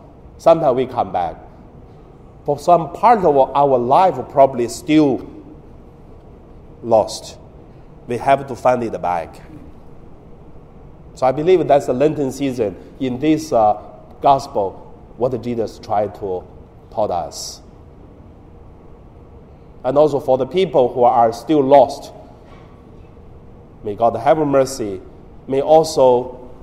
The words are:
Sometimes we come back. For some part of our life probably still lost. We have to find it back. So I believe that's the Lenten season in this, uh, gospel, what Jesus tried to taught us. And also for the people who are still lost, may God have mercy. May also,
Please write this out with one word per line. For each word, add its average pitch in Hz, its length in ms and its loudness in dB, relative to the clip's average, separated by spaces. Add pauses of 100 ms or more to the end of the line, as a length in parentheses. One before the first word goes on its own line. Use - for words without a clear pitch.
(380)
Sometimes 160 380 2
we 131 100 -2
come 107 260 -6
back. 85 240 -6 (1120)
For 143 140 -4
some 165 340 2
part 208 320 2
of 147 100 4
our 135 420 2
life 143 380 2 (140)
probably 131 380 2
still 143 600 0 (1600)
lost. - 540 -2 (680)
We 120 100 -6
have 139 300 0
to 123 80 -10
find 127 280 0
it 95 180 -8
back. 85 400 -6 (1700)
So 131 100 -4
I 131 60 4
believe 156 360 0
that's 143 200 2
the 143 60 -2
Lenten 139 380 -2
season 123 440 -4 (240)
in 123 200 -6
this, 151 320 -2
uh, 110 300 2 (400)
gospel, 131 720 -2 (240)
what 120 240 -4
Jesus 113 380 -6
tried 104 360 -4
to 92 280 -8 (480)
taught 107 180 -4
us. 82 520 -10 (2250)
And 131 140 -2
also 143 220 2
for 131 180 0
the 127 80 -2
people 143 480 0
who 127 100 0
are 117 280 4
still 147 320 -2
lost, 135 480 2 (1700)
may 104 120 -8
God 113 220 0
have 147 200 2
mercy. 131 640 -2 (460)
May 135 140 -2
also, 135 920 2 (120)